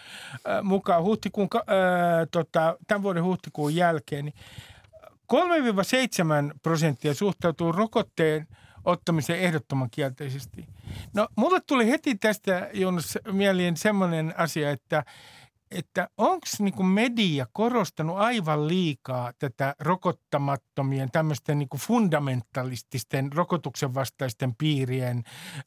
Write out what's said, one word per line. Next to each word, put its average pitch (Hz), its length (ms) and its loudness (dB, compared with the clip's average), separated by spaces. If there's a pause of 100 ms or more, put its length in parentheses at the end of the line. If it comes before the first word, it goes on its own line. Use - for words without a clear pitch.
(340)
äh, 196 280 -2
mukaan 190 400 2
huhtikuun 208 460 -2
ka-, 233 100 0 (100)
äh, 175 640 2
tota, 165 460 0 (100)
tämän 208 160 0
vuoden 175 220 0
huhtikuun 151 500 -2
jälkeen, 160 500 0
niin 147 100 -8 (920)
kolme 330 380 4
viiva 202 180 2
seitsemän 160 720 2 (100)
prosenttia 151 520 2
suhtautuu 170 580 0
rokotteen 165 760 0 (380)
ottamiseen 170 560 0
ehdottoman 143 500 0
kielteisesti. 135 760 -8 (480)
No, 208 220 0
mulle 339 300 4
tuli 240 240 4
heti 285 240 0
tästä, 196 580 0
Jonas, 185 460 -2 (140)
mieleen 185 440 2
semmoinen 175 600 0
asia, 156 340 0
että, 147 340 -2 (640)
että 180 380 -6 (100)
onks 320 420 0
niinku 202 220 -2
media 190 680 2
korostanut 202 640 -2
aivan 165 500 0
liikaa 135 680 -2
tätä 139 400 -2
rokottamattomien, 139 1300 -2
tämmöisten 151 480 0
niinku 143 200 -6
fundamentalististen 139 1500 -2
rokotuksen 147 600 -2
vastaisten 131 600 -4
piirien, 127 680 -2 (440)